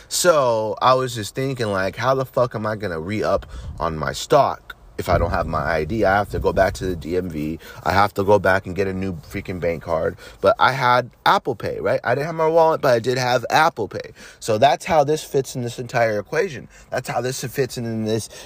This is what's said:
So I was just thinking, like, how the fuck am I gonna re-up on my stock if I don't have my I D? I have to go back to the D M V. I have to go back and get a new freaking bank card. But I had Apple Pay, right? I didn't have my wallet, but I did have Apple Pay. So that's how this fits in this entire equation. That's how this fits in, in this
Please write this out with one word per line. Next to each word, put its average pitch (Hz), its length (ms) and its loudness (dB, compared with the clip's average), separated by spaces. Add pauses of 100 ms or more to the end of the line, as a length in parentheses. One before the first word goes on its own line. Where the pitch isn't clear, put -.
So 123 720 2
I 127 120 6
was 127 200 0
just 107 220 -8
thinking, 131 320 -2
like, 95 300 -2
how 127 180 2
the 135 100 -2
fuck 123 300 -2
am 110 100 -6
I 110 120 -4
gonna 90 240 -6
re-up 92 440 -2 (360)
on 80 160 -2
my 69 160 -4
stock - 640 0 (200)
if - 120 -6
I 87 80 4
don't 85 140 0
have 85 160 -2
my 80 120 -2
I 78 240 -2
D? 104 220 -2
I 95 100 4
have 101 140 0
to 95 100 -6
go 90 140 0
back 92 220 2
to 98 100 -8
the 92 100 -4
D 80 220 -6
M 90 120 -4
V. 78 300 -6 (240)
I - 80 -2
have 101 220 2
to 101 100 0
go 101 160 6
back 95 260 2
and 92 80 -8
get 95 140 -2
a 95 60 -4
new 95 220 -4
freaking 92 440 -10
bank 85 240 -2
card. 85 320 -2 (240)
But 95 200 4
I 127 120 6
had 123 380 2 (160)
Apple 160 300 2
Pay, 69 260 -6
right? 117 240 0
I 117 100 2
didn't 139 120 -2
have 165 80 -8
my 160 120 2
wallet, 160 320 4
but 139 140 4
I 120 60 4
did 127 180 -2
have 123 320 0
Apple 147 400 2
Pay. - 240 -12 (260)
So 110 180 0
that's 143 280 4
how 156 180 4
this 151 220 -2
fits - 320 -4
in 123 60 -4
this 120 140 -8
entire 117 400 0
equation. 151 520 -4 (200)
That's - 200 -6
how 127 100 -4
this 120 240 -6
fits 131 340 -4
in, 123 60 -6
in 113 220 -4
this 110 240 -2 (160)